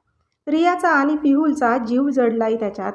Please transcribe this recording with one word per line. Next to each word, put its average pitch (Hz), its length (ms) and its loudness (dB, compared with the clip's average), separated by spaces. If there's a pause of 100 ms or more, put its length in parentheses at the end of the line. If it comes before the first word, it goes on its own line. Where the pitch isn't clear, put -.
(480)
रियाचा 349 400 0
आणि 294 280 2
पिहुलचा 277 640 2
जीव 247 300 -2
जडलाय 226 480 0
त्याच्यात, 202 380 -6